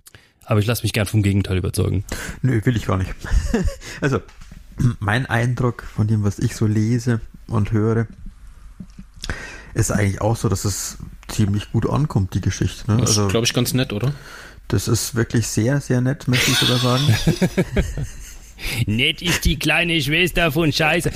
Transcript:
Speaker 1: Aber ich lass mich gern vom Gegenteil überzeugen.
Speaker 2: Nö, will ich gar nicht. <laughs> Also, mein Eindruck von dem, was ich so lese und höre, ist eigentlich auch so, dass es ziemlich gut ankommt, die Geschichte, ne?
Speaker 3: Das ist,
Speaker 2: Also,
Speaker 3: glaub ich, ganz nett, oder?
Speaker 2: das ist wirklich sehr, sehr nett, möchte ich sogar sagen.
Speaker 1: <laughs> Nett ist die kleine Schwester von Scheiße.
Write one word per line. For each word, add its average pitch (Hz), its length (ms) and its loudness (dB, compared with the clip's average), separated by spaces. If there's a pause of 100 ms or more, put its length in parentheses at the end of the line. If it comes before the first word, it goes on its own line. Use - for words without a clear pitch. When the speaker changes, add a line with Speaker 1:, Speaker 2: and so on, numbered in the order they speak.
(460)
Speaker 1:
Aber 107 140 4
ich 98 60 2
lass 117 160 0
mich 104 120 0
gern 104 120 2
vom 107 160 2
Gegenteil 98 360 2
überzeugen. 95 460 0 (360)
Speaker 2:
Nö, 123 240 2
will 123 100 4
ich - 120 -4
gar 98 100 0
nicht. 92 140 -2 (420)
<laughs> - 480 -2
Also, 135 200 2 (760)
mein 107 280 0
Eindruck 120 560 0
von - 240 -2
dem, 107 180 2
was 101 140 0
ich - 180 0
so - 100 0
lese 113 540 2 (280)
und 104 220 0
höre, 110 360 2 (1700)
ist 110 160 0
eigentlich 98 320 0
auch 110 140 2
so, - 120 0
dass 98 160 0
es - 320 -4 (320)
ziemlich 104 420 0
gut 113 160 2
ankommt, 117 460 0
die 98 80 0
Geschichte, - 500 -2
ne? 104 120 4
Speaker 3:
Das 110 80 2
ist, 104 80 2
Speaker 2:
Also, 104 100 2
Speaker 3:
glaub 113 160 2
ich, 117 80 0
ganz 123 220 0
nett, 131 180 0
oder? 117 220 -2 (540)
Speaker 2:
das - 200 0
ist - 260 0
wirklich 113 340 0
sehr, 127 340 2
sehr 127 180 0
nett, 127 280 -2
möchte 123 220 2
ich 127 80 2
sogar 123 200 2
sagen. 127 260 2
Speaker 1:
<laughs> - 1800 -2
Nett 127 360 0
ist 170 220 0
die 156 140 2
kleine 165 440 2
Schwester 165 480 2
von 151 220 2
Scheiße. 156 440 2